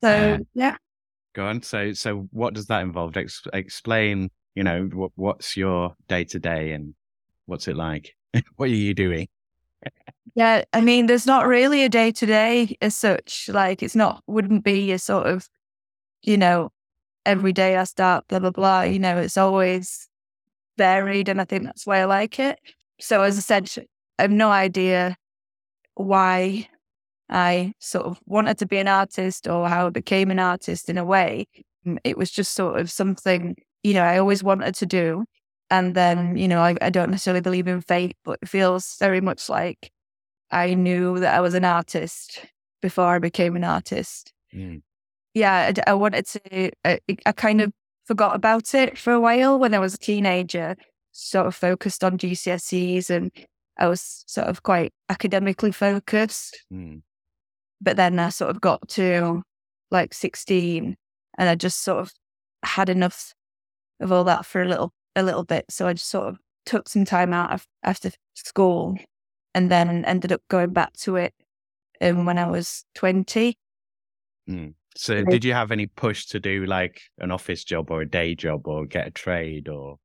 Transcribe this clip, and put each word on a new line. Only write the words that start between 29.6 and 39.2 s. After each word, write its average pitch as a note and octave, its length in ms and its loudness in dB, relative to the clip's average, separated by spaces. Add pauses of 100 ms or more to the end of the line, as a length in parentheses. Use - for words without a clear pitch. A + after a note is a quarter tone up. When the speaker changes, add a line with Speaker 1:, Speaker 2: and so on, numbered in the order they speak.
Speaker 1:
how F3 200 0
I - 20 0
became F#3+ 400 0
an F#3 100 0
artist F3+ 500 -2
in F#3 100 -2
a F3 40 -4
way. F3+ 440 0 (400)
Mm, E3+ 160 -4
it - 140 -4
was F3+ 120 -2
just - 240 -4
sort - 260 -2
of E3+ 120 -4
something, F3+ 640 -2 (280)
you G#3 120 4
know, F3+ 80 4
I F3 160 4
always G3 240 2
wanted G3 320 0
to - 100 -4
do. F3+ 400 -2 (460)
And F3+ 240 2
then, F3 420 2
you F#3+ 100 0
know, E3+ 140 4
I, E3+ 200 4
I - 100 0
don't F3 180 0
necessarily F#3 320 -2
believe F3+ 260 -2
in F3+ 140 -2
fate, F3+ 420 -2
but - 180 -8
it F#3+ 60 -16
feels F#3 520 0
very F#3+ 220 2